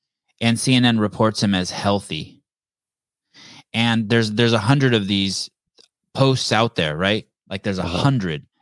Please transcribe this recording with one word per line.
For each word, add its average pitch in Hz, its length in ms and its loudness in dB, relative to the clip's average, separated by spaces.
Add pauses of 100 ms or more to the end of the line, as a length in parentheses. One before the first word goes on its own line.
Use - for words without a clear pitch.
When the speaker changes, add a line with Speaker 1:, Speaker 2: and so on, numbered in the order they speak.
(400)
Speaker 1:
and 113 180 2
C 131 160 2
N 127 120 4
N 117 120 2
reports 107 440 0
him 104 120 2
as 90 160 -2
healthy. - 720 -4 (1300)
And 113 340 0
there's, 113 240 2
there's 113 220 2
a 113 40 4
hundred 127 360 2
of 101 140 0
these 98 420 -2 (640)
posts 131 380 0
out 113 240 0
there, 78 200 -2
right? 98 300 -2 (220)
Like, 95 140 -10
there's 98 160 -4
a 90 60 -4
Speaker 2:
Uh-huh. 85 140 -4
Speaker 1:
hundred, 92 480 -2 (160)